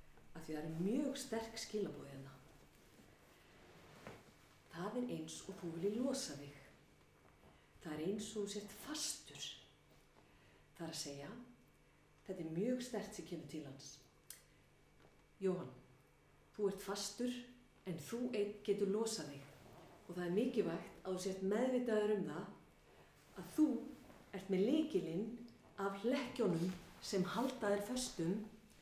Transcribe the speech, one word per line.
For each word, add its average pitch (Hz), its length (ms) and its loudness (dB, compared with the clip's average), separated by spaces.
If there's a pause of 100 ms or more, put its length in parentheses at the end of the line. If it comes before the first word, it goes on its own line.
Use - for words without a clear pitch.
(280)
Af - 180 -10
því 156 80 -4
það 151 100 -2
eru 165 120 -4
mjög 240 400 2
sterk - 420 -4
skilaboð 175 500 -2
hérna. 135 240 -10 (2250)
Það 185 280 -2
er 247 140 0
eins 160 320 -4
og - 160 -8
þú 170 140 -4
viljir 196 260 2
losa 254 380 2
þig. 143 200 -10 (1200)
Það 160 140 -8
er 151 140 -4
eins 208 240 0
og 208 160 -2
þú 202 80 -4
sért 202 180 -6
fastur. - 720 -6 (1300)
Það 170 140 -6
er 156 80 -4
að - 60 -4
segja, 143 280 -6 (1000)
þetta 175 180 -4
er 160 60 -4
mjög 233 320 2
sterkt - 340 -4
sem 160 100 -8
kemur 165 240 -6
til 156 140 -6
hans. 135 260 -12 (1500)
Jóhann, 180 320 0 (800)
þú 208 180 2
ert - 140 -4
fastur, 240 480 0 (500)
en 175 160 -2
þú - 300 -4
einn 202 340 2
getur 202 260 4
losað 202 440 2
þig. - 140 -12 (560)
Og 175 140 -8
það 180 100 0
er 175 100 4
mikilvægt 208 640 2
að 190 120 -2
þú 180 120 -2
sért 190 200 -2
meðvitaður 220 720 4
um 185 100 2
það 151 220 -4 (920)
að 175 160 -10
þú 311 140 8 (640)
ert 185 220 -8
með 185 120 6
lykilinn 202 640 4 (500)
af 196 220 0
hlekkjunum 208 720 4 (260)
sem 190 260 2
halda 214 480 2
þér 202 100 4
föstum. 208 520 0 (460)